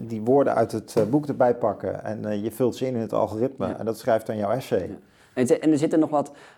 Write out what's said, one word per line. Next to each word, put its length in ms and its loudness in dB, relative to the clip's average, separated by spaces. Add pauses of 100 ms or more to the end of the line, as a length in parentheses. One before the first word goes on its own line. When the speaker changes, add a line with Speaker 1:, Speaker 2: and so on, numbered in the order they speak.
Speaker 1:
die 180 -6
woorden 340 4
uit 180 2
het, 240 -8
eh, 80 4
boek 220 2
erbij 280 2
pakken 500 -4
en, 200 -8
eh, 180 -4
je 80 -4
vult 260 0
ze 100 -4
in 80 -4
in 60 -2
het 120 -4
algoritme 540 -2
Speaker 2:
Ja. 120 -6
Speaker 1:
en 60 -8
dat 140 -4
schrijft 280 0
dan 100 -4
jouw 140 -2
essay. 380 -2
Speaker 2:
Ja. 60 -10 (400)
En 120 2
ze-, 120 4
en 120 2
er 80 4
zitten 200 2
nog 120 2
wat... 220 0 (260)